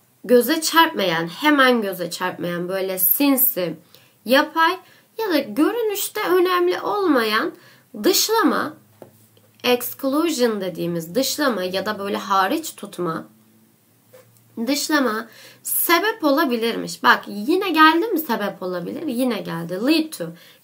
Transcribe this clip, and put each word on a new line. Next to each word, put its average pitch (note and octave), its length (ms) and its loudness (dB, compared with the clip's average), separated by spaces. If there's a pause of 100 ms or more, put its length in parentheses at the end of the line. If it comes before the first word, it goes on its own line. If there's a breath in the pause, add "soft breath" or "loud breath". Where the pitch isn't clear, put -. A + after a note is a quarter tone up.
(240)
göze A#3+ 380 4
çarpmayan, G3 680 2
hemen C4 540 4
göze F3 300 -6
çarpmayan, F3 580 -6
böyle F#3+ 300 -4
sinsi, B3 760 0 (500 soft breath)
yapay D#4 520 2 (400 soft breath)
ya A4 120 -4
da D4+ 100 2
görünüşte F#4 840 -2
önemli F4+ 600 2
olmayan C#4 680 0 (520 loud breath)
dışlama, D#4 720 2 (880)
exclusion B3 960 0
dediğimiz E3+ 540 -6
dışlama C4 480 0
ya F#3 220 -4
da G#3 140 -4
böyle G3+ 180 -4
hariç G#3 580 0
tutma, F3 520 -8 (1400)
dışlama C4 600 0 (360 loud breath)
sebep G4+ 600 0
olabilirmiş. A#3 800 0
Bak A#3+ 240 4
yine C#4 420 -2
geldi D#4+ 380 4
mi G4 120 0
sebep G#3 440 -4
olabilir? F#3 440 -6
Yine B3 300 0
geldi. E3+ 360 -8
Lead D#4 440 0
to. E3+ 80 -6 (380 loud breath)